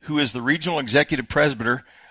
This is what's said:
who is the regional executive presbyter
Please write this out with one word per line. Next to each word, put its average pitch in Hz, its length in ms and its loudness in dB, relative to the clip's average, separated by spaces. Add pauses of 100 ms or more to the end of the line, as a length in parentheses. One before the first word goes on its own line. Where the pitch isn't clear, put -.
who 151 160 -4
is 131 160 0
the 123 80 -6
regional 156 380 0
executive 131 500 0
presbyter 127 560 0 (260)